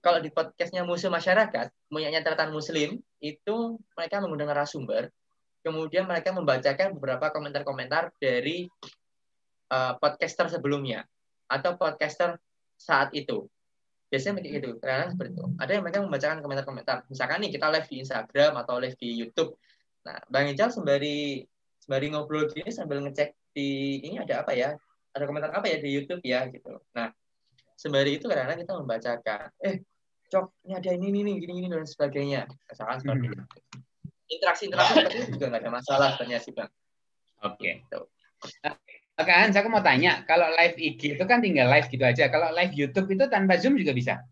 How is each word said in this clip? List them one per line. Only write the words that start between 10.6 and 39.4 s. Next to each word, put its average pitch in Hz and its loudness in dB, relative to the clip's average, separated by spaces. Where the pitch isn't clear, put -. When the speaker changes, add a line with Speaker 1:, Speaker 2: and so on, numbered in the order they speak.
Speaker 1:
atau 139 0
podcaster 165 -2
saat 143 2
itu. 135 -4
Biasanya 196 -2
kayak 143 -8
gitu, 123 -8
kadang-kadang 135 -2
seperti - -6
itu. - -8
Ada - -4
yang 202 0
mereka 175 -2
membacakan 151 -2
komentar-komentar. 135 -4
Misalkan 135 -4
nih 196 -4
kita 147 -4
live 156 0
di 127 -10
Instagram 135 2
atau 123 -4
live 127 -4
di 120 -6
YouTube. 117 -4
Nah, - -12
Bang 135 2
Ical 143 2
sembari, 147 0
sembari 143 -2
ngobrol 151 -2
gini 175 -6
sambil 143 -4
ngecek 143 -4
di 139 -4
ini 185 -10
ada 143 -4
apa - -2
ya? 135 -2
Ada 143 -2
komentar 147 -4
apa 196 -4
ya 151 0
di 143 -4
YouTube 143 -4
ya 127 0
gitu. - -14
Nah, 117 -6
sembari 143 2
itu 240 -6
kadang-kadang 156 0
kita 180 -6
membacakan, 117 -4
"Eh, - -2
Cok, 190 0
ini 190 -10
ada 185 -4
ini, 180 -2
ini, 202 2
ini, 202 -2
gini, 175 -10
gini," 180 -6
dan 160 -2
sebagainya. 139 -2
Misalkan 117 -6
seperti 131 0
Speaker 2:
Hmm. 104 -4
Speaker 1:
itu. 98 -12
Interaksi-interaksi 180 2
seperti 294 4
itu 247 -4
juga 135 -2
nggak 113 -4
ada 117 -6
masalah 135 4
sebenarnya 120 -4
sih, - -8
Bang. 107 -8
Speaker 2:
Oke. 98 -6
Speaker 1:
Gitu. - -10
Speaker 2:
Oke, 160 0
Hans, 180 8